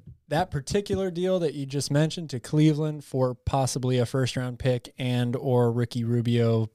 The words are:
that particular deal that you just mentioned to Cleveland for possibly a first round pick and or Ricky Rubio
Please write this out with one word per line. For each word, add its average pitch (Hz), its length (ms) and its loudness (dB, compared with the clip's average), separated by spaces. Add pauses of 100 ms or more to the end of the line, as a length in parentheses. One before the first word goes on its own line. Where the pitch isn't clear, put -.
(280)
that 165 240 -2
particular 190 600 -2
deal 185 280 0
that 160 140 0
you 143 120 -6
just 135 260 -4
mentioned 156 400 0
to 127 80 -6
Cleveland 151 640 2
for 127 320 -2
possibly 127 640 0
a 120 80 2
first 131 300 -2
round 127 240 -6
pick 123 380 -2
and 123 380 0
or 123 360 2
Ricky 120 320 -2
Rubio 117 720 2